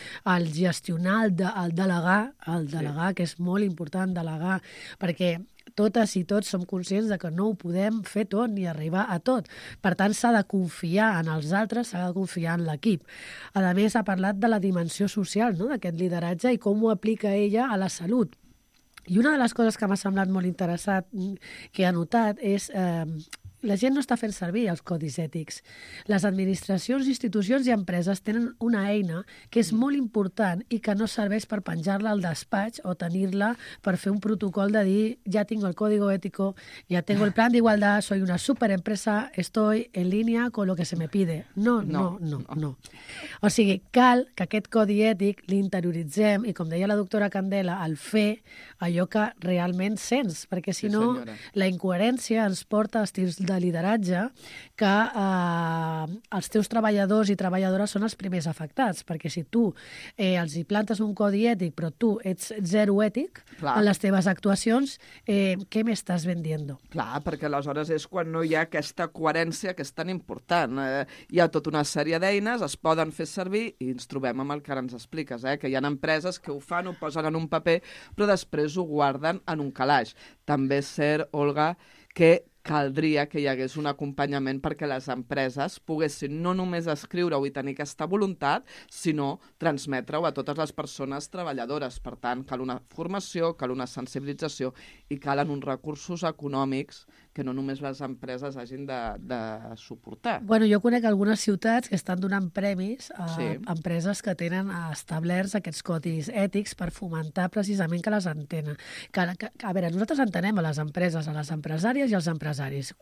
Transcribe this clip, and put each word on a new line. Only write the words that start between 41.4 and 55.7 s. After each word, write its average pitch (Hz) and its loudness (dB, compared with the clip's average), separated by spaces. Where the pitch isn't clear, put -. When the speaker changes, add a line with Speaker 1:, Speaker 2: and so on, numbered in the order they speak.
Speaker 1:
No, 220 2
no, 175 0
Speaker 2:
No, - -
Speaker 1:
no, 151 -2
Speaker 2:
no. - -10
Speaker 1:
no. 147 -4
O 208 6
sigui, 196 4
cal 247 6
que - -4
aquest 208 -2
codi 208 4
ètic 202 2
l'interioritzem 190 2
i, 202 -2
com 165 -4
deia 175 0
la 208 2
doctora 208 0
Candela, 190 -2
el 156 -2
fer 214 0
allò 175 2
que 214 0
realment 180 0
sents, 233 -2
perquè 185 -4
si - -4
Speaker 2:
Sí, 208 0
Speaker 1:
no, 226 2
Speaker 2:
senyora. 240 -10
Speaker 1:
la 196 2
incoherència 214 0
ens 190 -2
porta 214 0
a 214 2
estils 185 -2
de 190 0
lideratge 180 0
que, 214 0
eh, 170 2